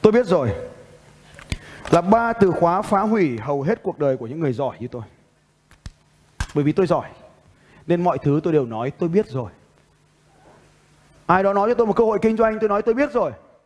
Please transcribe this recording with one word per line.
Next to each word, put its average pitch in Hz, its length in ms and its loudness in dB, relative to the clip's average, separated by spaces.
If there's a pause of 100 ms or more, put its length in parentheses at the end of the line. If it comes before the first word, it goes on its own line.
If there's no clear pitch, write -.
Tôi 220 100 6
biết 240 140 0
rồi. 139 280 0 (1400)
Là 170 100 4
ba 226 320 2
từ 196 180 4
khóa 175 320 2
phá 202 180 0
hủy 196 380 0
hầu 139 240 -4
hết 202 200 -2
cuộc 170 160 -8
đời 139 180 0
của 117 100 -10
những 143 140 -8
người 143 120 -2
giỏi 123 280 -6
như 120 80 -10
tôi. 120 140 -12 (1500)
Bởi 147 100 2
vì 147 80 2
tôi 185 140 2
giỏi, 143 240 -2 (760)
nên 175 180 0
mọi 160 140 0
thứ 143 260 2
tôi 170 80 0
đều 143 140 2
nói, 117 240 -6
"Tôi 175 180 -4
biết 202 200 0
rồi." 123 220 -8 (1800)
Ai 185 160 2
đó 196 100 2
nói 202 160 0
cho 240 60 0
tôi 226 120 2
một 196 100 0
cơ 226 80 4
hội 214 180 0
kinh 220 140 2
doanh, 220 240 0
tôi 214 80 0
nói, 208 140 0
"Tôi 226 120 0
biết 277 180 0
rồi." 180 200 -2 (340)